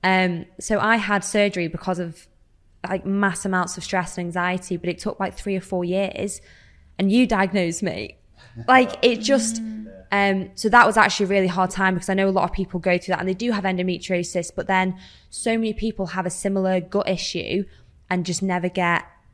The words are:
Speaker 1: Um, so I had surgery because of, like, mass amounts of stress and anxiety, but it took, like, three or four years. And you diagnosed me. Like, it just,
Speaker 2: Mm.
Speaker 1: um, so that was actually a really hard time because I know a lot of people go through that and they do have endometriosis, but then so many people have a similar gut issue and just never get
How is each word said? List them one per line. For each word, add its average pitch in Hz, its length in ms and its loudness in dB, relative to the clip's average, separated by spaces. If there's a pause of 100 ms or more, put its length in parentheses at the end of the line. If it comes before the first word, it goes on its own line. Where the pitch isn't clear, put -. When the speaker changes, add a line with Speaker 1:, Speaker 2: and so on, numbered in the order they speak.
Speaker 1:
Um, 185 440 2 (120)
so - 220 0
I 226 160 4
had 202 280 0
surgery 196 440 0
because 170 300 -4
of, 170 280 -8 (600)
like, 185 180 -4
mass 196 400 0
amounts 180 320 -2
of 160 60 -10
stress 180 340 -4
and 175 80 -4
anxiety, 180 500 -2
but 175 120 -4
it 175 100 -4
took, - 220 -6
like, 180 140 -4
three 196 220 -4
or 185 60 -2
four 180 220 -4
years. 190 560 -2 (580)
And 190 120 4
you 240 160 6
diagnosed 185 560 0
me. 107 360 -6 (500)
Like, 254 240 6 (100)
it 240 140 4
just, 220 460 0
Speaker 2:
Mm. 220 240 -10 (260)
Speaker 1:
um, 196 420 0
so - 140 -2
that 240 180 10
was 214 100 4
actually 208 280 4
a 185 60 -2
really 196 160 4
hard 180 240 0
time 190 240 2
because 180 160 -4
I 190 40 2
know 190 140 2
a - 20 2
lot 185 140 2
of 175 80 -4
people 185 260 -4
go 180 200 2
through 180 160 -4
that - 60 -4
and 185 80 -2
they 190 60 0
do 240 180 -2
have 196 120 -2
endometriosis, 180 920 -2
but - 120 -4
then 185 300 0 (340)
so - 260 -2
many 220 160 -2
people 208 360 -4
have 180 180 -4
a 180 40 -2
similar 190 500 0
gut - 280 -2
issue 185 560 -4 (460)
and 180 160 0
just 175 160 -4
never 180 260 0
get 175 380 0 (280)